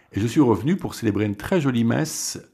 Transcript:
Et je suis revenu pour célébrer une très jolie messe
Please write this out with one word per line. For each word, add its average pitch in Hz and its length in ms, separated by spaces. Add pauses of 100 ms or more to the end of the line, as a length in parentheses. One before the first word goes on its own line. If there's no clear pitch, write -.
(140)
Et 101 60
je 104 60
suis 120 160
revenu 127 360
pour - 180
célébrer 104 300
une 104 100
très - 260
jolie 123 220
messe 120 580 (120)